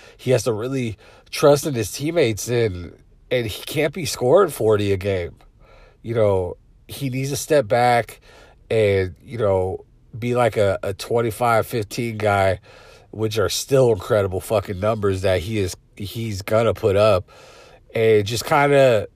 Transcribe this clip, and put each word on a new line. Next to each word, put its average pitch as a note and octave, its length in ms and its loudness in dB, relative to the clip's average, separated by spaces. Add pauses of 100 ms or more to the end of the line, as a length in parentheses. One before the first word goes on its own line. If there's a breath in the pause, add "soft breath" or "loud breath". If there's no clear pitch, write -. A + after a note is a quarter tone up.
(180 loud breath)
he - 140 -4
has A#2+ 120 2
to B2 80 0
really A#2 460 -6 (320 soft breath)
trust D3 360 4
in D#3 60 -4
his A2+ 180 -4
teammates, C#3 580 -2
and, A2 480 -2 (340)
and A#2+ 160 -2
he - 160 -10
can't D3 320 -4
be F3+ 100 -8
scoring C#3+ 460 2
forty G#2+ 420 0
a F#2+ 60 -2
game. F#2 360 -4 (680 soft breath)
You A2+ 120 -8
know, G2 420 0 (300)
he - 220 -8
needs C3+ 220 -6
to C#3 60 -6
step C#3+ 300 2
back A#2+ 540 2 (500 soft breath)
and, G2 520 2
you A#2+ 160 -14
know, F#2+ 480 -2 (320)
be A#2+ 160 -4
like A#2+ 240 2
a, G2+ 240 2
a G2+ 100 -4
twenty-five, A#2 720 0
fifteen A#2 520 -6
guy, G2+ 420 0 (500 loud breath)
which G#2+ 280 -4
are F#2+ 100 0
still C3 420 2
incredible G2 500 0
fucking G2+ 380 -4
numbers G2+ 440 0
that F#2+ 180 2
he G#2+ 180 -6
is, F#2 160 -4 (220)
he's G#2+ 460 -10
gonna A2 320 2
put G2+ 200 0
up, G2+ 360 2 (640 loud breath)
and A2 320 4
just A2 180 -6
kinda C#3 720 4